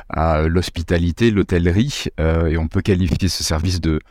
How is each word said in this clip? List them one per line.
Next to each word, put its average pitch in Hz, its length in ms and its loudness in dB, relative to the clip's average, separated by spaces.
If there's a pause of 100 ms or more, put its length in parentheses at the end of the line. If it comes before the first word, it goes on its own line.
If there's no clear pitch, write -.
à 78 340 0
l'hospitalité, 85 920 0
l'hôtellerie, 92 720 0 (160)
euh, 82 260 2
et 78 100 0
on 80 120 -2
peut 98 140 -2
qualifier 92 460 0
ce - 140 -6
service 87 380 -2
de, 80 180 0 (120)